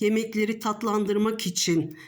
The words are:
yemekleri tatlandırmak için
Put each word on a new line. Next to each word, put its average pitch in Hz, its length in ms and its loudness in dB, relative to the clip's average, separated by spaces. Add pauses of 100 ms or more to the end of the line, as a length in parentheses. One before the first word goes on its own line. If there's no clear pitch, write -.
yemekleri 220 580 0
tatlandırmak 214 880 0
için 165 500 0 (120)